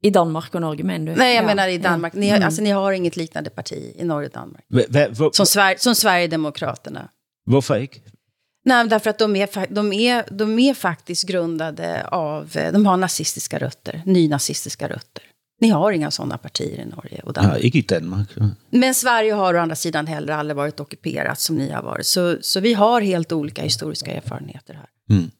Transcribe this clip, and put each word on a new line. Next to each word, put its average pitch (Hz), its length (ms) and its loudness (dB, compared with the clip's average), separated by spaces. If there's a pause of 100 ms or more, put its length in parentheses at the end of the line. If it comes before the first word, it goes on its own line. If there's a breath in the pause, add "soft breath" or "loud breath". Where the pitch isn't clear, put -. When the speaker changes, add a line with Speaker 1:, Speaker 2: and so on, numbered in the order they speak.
Speaker 1:
I 208 60 6
Danmark 165 460 2
och 175 60 -4
Norge, 156 220 -4
menar 180 300 -4
du? - 60 -2
Speaker 2:
Nej, 247 160 6
jag 226 80 4
Speaker 1:
Ja. 220 40 2
Speaker 2:
menar 202 200 2
i 185 80 -2
Speaker 1:
Ja. 175 60 -4
Speaker 2:
Danmark. 170 320 0
Ni 202 160 0
har, 208 80 4
Speaker 1:
Mm. 190 80 4
Speaker 2:
alltså, 160 160 -2
ni 214 80 0
har 196 220 0
inget 180 260 -2
liknande 160 320 -8
parti - 460 -12
i - 80 -10
Norge 147 240 -2
och - 60 -14
Danmark. - 300 -16 (100)
Speaker 3:
Hva-, 123 160 4
hva-, 127 260 2
hvor 147 180 2
Speaker 2:
Som 202 120 4
Sver-, 190 320 4
som 240 180 2
Sverigedemokraterna. 160 1120 -2 (360)
Speaker 3:
Hvorfor 131 300 4
ikke? 127 240 -6 (680)
Speaker 2:
Nej, 240 220 6
därför 214 220 2
att 214 100 -4
de 214 160 2
är 196 120 2
fa-, 190 260 -4
de 208 200 0
är, 240 380 2
de 220 280 0
är 269 140 6
faktiskt - 540 -4
grundade 165 840 -4
av, 151 460 -4
eh, 76 140 -2
de 202 140 4
har 185 120 4
nazistiska - 600 -4
rötter, 131 460 -8
nynazistiska 156 840 0
rötter. - 360 -12 (380)
Ni 226 80 6
har 202 220 4
inga 151 200 -2
såna - 260 -6
partier - 420 -8
i - 60 -10
Norge - 380 -14
och - 100 -10
Danmark. 85 240 2
Speaker 3:
Ja, - 80 0
ikke 123 120 4
i 131 40 4
Danmark, 92 460 -2 (100)
ja. 107 120 2 (220)
Speaker 2:
Men 254 220 2
Sverige 233 400 2
har 190 200 2
å 170 60 4
andra 165 160 0
sidan 156 320 -4
heller 151 260 -6
aldrig 151 220 -4
varit 147 240 -4
ockuperat - 600 -6
som - 160 -2
ni 139 140 -2
har - 140 -6
varit. - 220 -8
Så, 175 360 0
så - 180 -2
vi 226 140 2
har 220 280 4
helt 180 300 0
olika 156 300 -4
historiska - 500 -4
erfarenheter - 640 -12
här. - 160 -20 (200)
Speaker 3:
Mm. 92 300 4